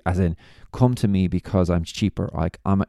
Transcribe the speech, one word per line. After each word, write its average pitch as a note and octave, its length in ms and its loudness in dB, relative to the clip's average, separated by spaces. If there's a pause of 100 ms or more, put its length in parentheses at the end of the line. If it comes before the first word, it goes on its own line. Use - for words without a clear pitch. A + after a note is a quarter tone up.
as F2+ 140 -2
in E2+ 180 0 (360)
come B2+ 220 2
to A#2 120 -2
me F#2+ 200 2
because F2+ 420 0
I'm E2+ 160 0
cheaper. - 480 -4
Like, - 320 -4
I'm, G2 240 0